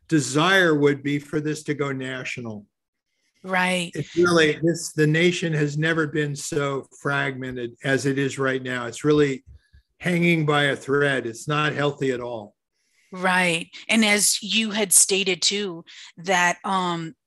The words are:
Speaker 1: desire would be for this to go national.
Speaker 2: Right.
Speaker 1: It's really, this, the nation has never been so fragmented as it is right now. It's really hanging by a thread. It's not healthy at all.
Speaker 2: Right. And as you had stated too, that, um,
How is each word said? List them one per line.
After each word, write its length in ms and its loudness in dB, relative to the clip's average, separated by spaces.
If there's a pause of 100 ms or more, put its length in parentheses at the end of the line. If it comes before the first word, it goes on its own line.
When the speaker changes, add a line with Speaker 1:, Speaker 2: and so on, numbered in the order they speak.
Speaker 1:
desire 680 4
would 280 2
be 160 -2
for 220 -6
this 240 -6
to 100 -4
go 160 -4
national. 760 -8 (760)
Speaker 2:
Right. 520 -2
Speaker 1:
It's 220 -8
really, 460 4
this, 300 -2
the 140 2
nation 460 2
has 240 -2
never 300 0
been 300 -4
so 500 -4 (140)
fragmented 840 -4
as 240 0
it 120 2
is 200 -2
right 240 -2
now. 240 -6
It's 180 -8
really 400 4 (540)
hanging 480 2
by 180 2
a 120 0
thread. 500 0
It's 220 -10
not 240 0
healthy 400 -2
at 80 -4
all. 340 -10 (580)
Speaker 2:
Right. 560 0 (200)
And 160 4
as 380 2
you 280 -2
had 220 -2
stated 500 2
too, 420 -2 (340)
that, 460 2
um, 500 -2 (120)